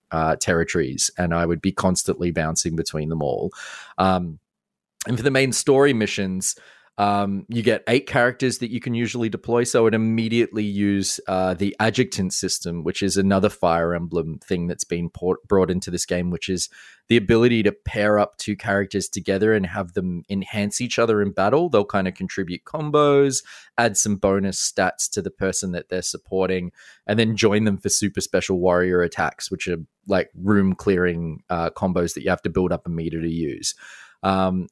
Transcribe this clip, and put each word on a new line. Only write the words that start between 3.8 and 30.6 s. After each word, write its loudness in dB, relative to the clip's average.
Um, 0
and -2
for -6
the 4
main 2
story 4
missions, -2
um, 0
you -2
get 2
eight 2
characters 0
that -6
you -6
can -4
usually -2
deploy. 0
So 2
I 6
would 6
immediately 0
use, 0
uh, 0
the -2
adjutant 0
system, -6
which -2
is 0
another 4
Fire 2
Emblem -4
thing -4
that's -6
been -4
por-, -4
brought 4
into -4
this -4
game, -2
which -6
is -4
the 6
ability 4
to 4
pair 0
up 0
two -4
characters -2
together 0
and 2
have -8
them -4
enhance -4
each -4
other 2
in 0
battle. 2
They'll 4
kinda -2
contribute -8
combos, 2
add 2
some 0
bonus 0
stats -2
to -4
the -6
person -4
that -8
they're -4
supporting, -2
and 2
then 2
join 4
them 2
for -4
super -2
special 0
warrior 4
attacks, -4
which -6
are, -4
like, 0
room 2